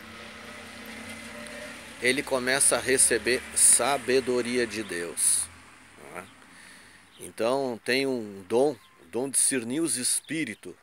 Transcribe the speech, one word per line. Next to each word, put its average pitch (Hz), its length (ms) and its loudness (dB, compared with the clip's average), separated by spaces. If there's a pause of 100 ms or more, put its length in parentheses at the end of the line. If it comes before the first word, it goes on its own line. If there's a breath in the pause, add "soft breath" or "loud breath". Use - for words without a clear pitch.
(2000)
ele 131 200 2
começa 131 540 2
a 120 40 0
receber 120 600 4 (120)
sabedoria 123 1120 4
de 107 160 -4
Deus, 85 600 0 (680)
né? 92 120 -10 (920 loud breath)
Então 117 640 -2
tem 135 220 2
um 107 420 -4
dom, 127 260 4 (280)
o 73 40 -20
dom 113 220 -4
de 127 80 -4
discernir 127 440 0
os 151 160 0
espíritos. 123 880 -4